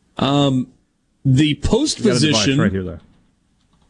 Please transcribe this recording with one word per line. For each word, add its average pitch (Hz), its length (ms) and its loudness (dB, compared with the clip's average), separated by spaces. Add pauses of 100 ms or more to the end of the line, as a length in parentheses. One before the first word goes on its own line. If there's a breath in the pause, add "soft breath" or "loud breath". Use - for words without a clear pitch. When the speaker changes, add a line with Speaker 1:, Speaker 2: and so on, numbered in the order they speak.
(180)
Speaker 1:
Um, 135 560 0 (500)
the 139 320 2
post - 440 -2
Speaker 2:
You 233 80 0
got 175 100 2
a - 20 0
device 143 220 0
Speaker 1:
position 135 180 0
Speaker 2:
right 110 100 2
here, 95 140 -4
though. 82 160 -12 (920)